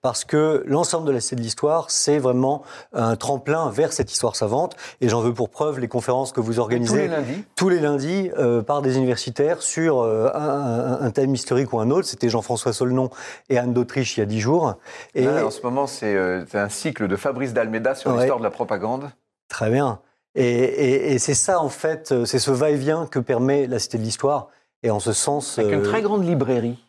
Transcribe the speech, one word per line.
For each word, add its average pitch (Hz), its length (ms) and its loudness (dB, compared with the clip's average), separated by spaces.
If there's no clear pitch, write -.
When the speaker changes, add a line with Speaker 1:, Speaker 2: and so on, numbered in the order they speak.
Speaker 1:
parce - 240 -4
que 156 420 2
l'ensemble 160 400 0
de 143 60 2
la 120 80 2
Cité - 160 -6
de 120 60 -4
l'Histoire, 151 480 0
c'est - 280 2
vraiment 131 440 2
un 113 220 2
tremplin 143 520 -2
vers 107 240 0
cette - 180 -2
histoire - 240 0
savante. 127 420 0
Et 120 80 4
j'en 117 100 2
veux 120 140 2
pour 113 160 -2
preuve 151 280 -2
les 120 100 -4
conférences 127 440 0
que - 80 -2
vous 113 180 0
organisez 120 360 2
Speaker 2:
Tous - 20 4
les - 120 2
lundis. 156 360 -4
Speaker 1:
tous 185 140 2
les 180 120 4
lundis, 151 580 0
euh, 120 240 2
par 143 180 0
des 131 160 2
universitaires 131 640 0
sur, 160 400 0
euh, 113 340 2
un, - 60 -4
un, 131 600 -2
un 127 80 0
thème 135 240 2
historique 127 400 0
ou 117 60 0
un 113 100 2
autre. 180 180 2
C'était 120 220 -2
Jean-François 117 420 -2
Solnon 127 380 0
et 127 80 4
Anne 123 160 0
d'Autriche 123 420 0
il 117 40 0
y - 20 4
a 104 40 2
dix 107 140 -2
jours. 139 360 2
Et 127 120 2
Speaker 2:
Là, 139 200 2
en 110 40 -2
ce - 100 -14
moment, 131 260 -2
c'est, 107 280 -4
euh, 90 360 0
c'est 107 80 -2
un 101 120 -2
cycle 110 380 -4
de 98 80 0
Fabrice 127 360 -2
d'Almeida 113 420 0
sur - 160 -4
Speaker 1:
Ouais. 123 60 2
Speaker 2:
l'histoire 127 220 2
de 113 60 -6
la 101 60 0
propagande. 113 600 -4
Speaker 1:
Très 113 240 -2
bien. 127 300 2
Et, 131 120 2
et, 131 680 2
et 127 60 2
c'est 139 160 0
ça, 180 260 2
en 143 80 0
fait, 160 420 -6
euh, 123 140 2
c'est 127 160 0
ce 143 100 0
va-et-vient 147 560 0
que - 140 -4
permet 131 480 2
la 123 100 -2
Cité - 200 -4
de 110 40 -2
l'Histoire. 135 460 -2
Et 117 80 2
en 104 80 2
ce 110 140 -2
sens, 143 460 -2
Speaker 2:
Avec 107 140 4
une - 80 2
Speaker 1:
euh, 202 40 0
Speaker 2:
très 214 180 0
grande 202 220 2
librairie. 123 640 0